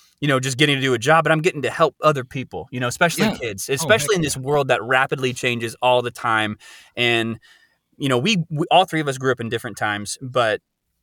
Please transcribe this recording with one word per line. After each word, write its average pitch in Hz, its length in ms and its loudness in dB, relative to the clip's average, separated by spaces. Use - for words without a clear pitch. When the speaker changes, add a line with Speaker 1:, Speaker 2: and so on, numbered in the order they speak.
Speaker 1:
you 143 80 -2
know, 135 120 2
just 131 180 -4
getting 143 180 4
to 135 60 -2
do 131 120 2
a 120 60 2
job, 156 240 4
but 151 80 2
I'm 156 100 2
getting 156 200 -2
to 120 80 -2
help 156 320 2
other 143 220 2
people, 123 480 -10
you 123 80 -6
know, 123 80 -2
especially 170 380 0
Speaker 2:
Yeah. 214 120 -2
Speaker 1:
kids, 107 320 -8
Speaker 2:
Oh, 135 40 0
Speaker 1:
especially 156 420 0
Speaker 2:
heck - 20 0
Speaker 1:
in 170 60 0
Speaker 2:
yeah. 147 40 0
Speaker 1:
this 131 100 -4
world 139 320 0
that 117 120 2
rapidly 131 520 0
changes 120 480 -4
all 127 200 4
the 120 100 -4
time. 107 460 -2
And, 117 440 0
you 143 120 -2
know, 127 80 2
we, 170 320 0
we, 156 220 -4
all 147 140 6
three 160 140 -4
of 151 80 -2
us 131 100 -4
grew 127 140 0
up 120 80 -2
in 117 100 -6
different 113 280 -8
times, 104 440 -6
but 123 400 0